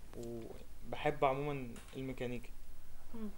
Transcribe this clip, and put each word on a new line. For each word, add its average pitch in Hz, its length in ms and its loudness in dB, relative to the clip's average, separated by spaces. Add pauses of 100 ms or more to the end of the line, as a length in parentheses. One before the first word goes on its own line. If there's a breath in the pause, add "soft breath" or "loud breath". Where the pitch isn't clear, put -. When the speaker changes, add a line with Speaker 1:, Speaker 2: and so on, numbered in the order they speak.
(180)
Speaker 1:
وبحب 120 1080 0
عمومًا 139 420 2 (280)
الميكانيكا. 127 540 -2 (640)
Speaker 2:
مم. 220 240 2